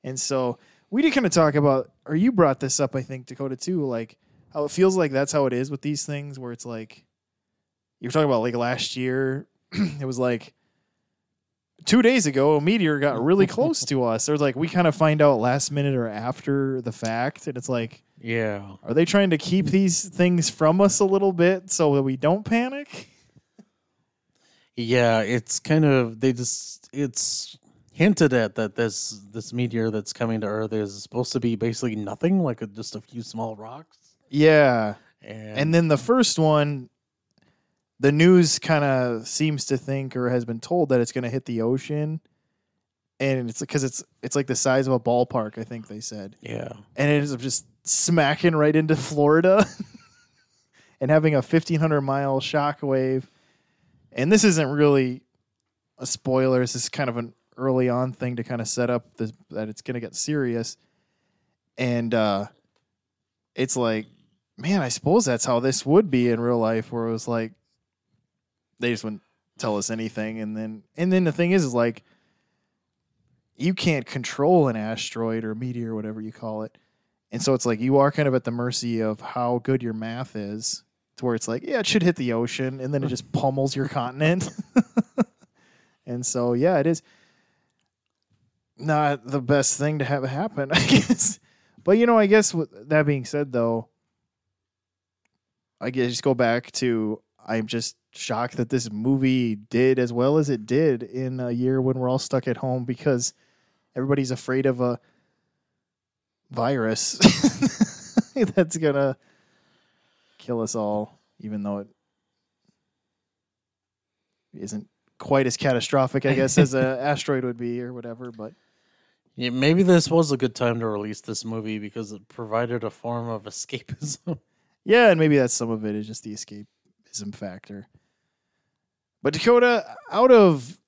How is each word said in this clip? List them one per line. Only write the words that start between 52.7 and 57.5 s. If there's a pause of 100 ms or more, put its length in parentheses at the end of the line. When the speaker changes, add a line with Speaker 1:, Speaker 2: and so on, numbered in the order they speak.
Speaker 1:
And
this
isn't
really (760)
a
spoiler.
This
is
kind
of
an (240)